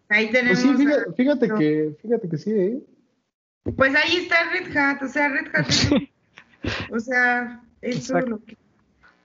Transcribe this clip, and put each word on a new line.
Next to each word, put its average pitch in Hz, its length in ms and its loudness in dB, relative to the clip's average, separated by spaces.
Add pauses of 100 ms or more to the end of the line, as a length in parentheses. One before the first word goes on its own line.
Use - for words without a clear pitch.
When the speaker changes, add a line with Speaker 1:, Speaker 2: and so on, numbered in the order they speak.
Speaker 1:
ahí 214 180 2
Speaker 2:
pues 240 320 2
sí, 262 80 4
Speaker 1:
tenemos 269 100 4
Speaker 2:
fíjate, 285 320 2
Speaker 1:
a 165 40 -10
Speaker 2:
fíjate 262 340 2
Speaker 1:
no. 214 100 0
Speaker 2:
que, 151 440 2
fíjate 220 280 -2
que 160 80 -4
sí, 208 140 -6
¿eh? 220 280 0 (960)
Speaker 1:
Pues 269 200 2
ahí 320 220 2
está 349 180 -2 (180)
Red 330 240 -6
Hat, 277 260 0
o 262 40 -6
sea, 285 220 -2
Red 311 260 -4
Hat - 120 0
es - 220 2
Speaker 3:
<laughs> - 1000 -6
Speaker 1:
o 226 80 -4
sea, 247 600 0 (200)
es 240 260 -6
todo 262 120 0
Speaker 3:
Exacto. 233 100 0
Speaker 1:
lo 214 160 -8
que, - 120 -20 (680)